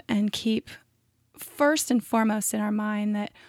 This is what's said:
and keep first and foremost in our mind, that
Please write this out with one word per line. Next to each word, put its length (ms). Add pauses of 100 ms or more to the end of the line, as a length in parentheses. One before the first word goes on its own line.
and 240
keep 380 (640)
first 540
and 140
foremost 500
in 60
our 120
mind, 420
that 180 (160)